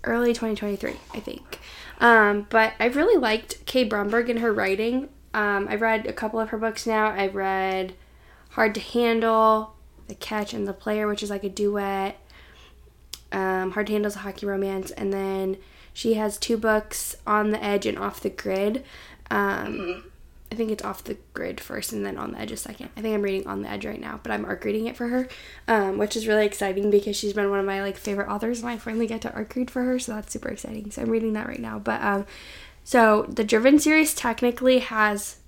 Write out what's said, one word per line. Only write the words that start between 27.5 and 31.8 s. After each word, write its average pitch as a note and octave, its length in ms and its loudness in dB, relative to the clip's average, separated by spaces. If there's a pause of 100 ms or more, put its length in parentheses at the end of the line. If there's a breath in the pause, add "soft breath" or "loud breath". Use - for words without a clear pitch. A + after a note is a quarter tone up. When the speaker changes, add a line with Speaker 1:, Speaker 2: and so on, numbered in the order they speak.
Speaker 1:
of G3 60 0
my, G3 160 -2
like, G3 160 -4
favorite G3+ 320 -4
authors, A3+ 320 -4
and A#3 80 -6
I A#3+ 80 -6
finally A3+ 300 -2
get A3 160 -6
to A3+ 100 -6
arc - 240 -8
read B3+ 140 -2
for B3+ 120 -2
her, B3+ 160 0
so B3+ 140 -6
that's G#3+ 180 -8
super - 200 -8
exciting. G#3+ 400 -10
So - 100 -10
I'm A3+ 80 -2
reading A3+ 240 2
that G#3+ 160 -4
right - 100 -8
now. A3+ 200 -8
But, G#3+ 240 -4